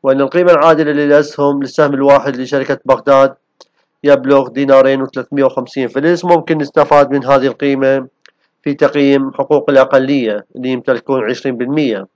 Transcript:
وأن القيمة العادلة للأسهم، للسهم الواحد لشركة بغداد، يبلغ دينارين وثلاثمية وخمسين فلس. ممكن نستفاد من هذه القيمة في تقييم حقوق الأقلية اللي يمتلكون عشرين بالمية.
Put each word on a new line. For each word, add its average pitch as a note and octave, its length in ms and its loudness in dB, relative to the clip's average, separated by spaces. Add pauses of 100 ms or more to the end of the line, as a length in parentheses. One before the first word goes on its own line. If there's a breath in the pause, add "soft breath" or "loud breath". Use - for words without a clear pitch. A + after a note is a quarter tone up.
وأن C3+ 180 0
القيمة F3 300 2
العادلة D#3 400 2
للأسهم، D3 680 0
للسهم C#3+ 320 -2
الواحد C#3 420 2
لشركة C3+ 500 -4
بغداد، C3+ 500 2 (680)
يبلغ C3+ 440 2
دينارين C3+ 540 2
وثلاثمية C3+ 420 -6
وخمسين C3 440 -4
فلس. E3 380 -2
ممكن E3 320 0
نستفاد C#3+ 540 2
من C#3 140 -2
هذه C3+ 220 2
القيمة C3+ 600 -2 (560)
في C#3+ 100 -4
تقييم C#3 600 0
حقوق C#3+ 360 -2
الأقلية C3 760 0 (100)
اللي B2+ 140 -8
يمتلكون B2+ 600 -4
عشرين B2+ 280 -8
بالمية. B2 580 -4